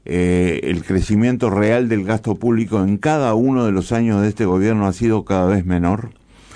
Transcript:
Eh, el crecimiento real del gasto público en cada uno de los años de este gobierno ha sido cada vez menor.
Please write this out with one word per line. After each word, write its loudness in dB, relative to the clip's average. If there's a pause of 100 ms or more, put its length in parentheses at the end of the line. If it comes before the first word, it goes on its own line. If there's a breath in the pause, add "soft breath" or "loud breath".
Eh, 0
el -4
crecimiento 0
real 2
del 0
gasto -2
público 0
en 0
cada 0
uno 2
de 2
los -2
años 0
de 2
este -2
gobierno 2
ha 0
sido 0
cada 0
vez 2
menor. -2 (460 loud breath)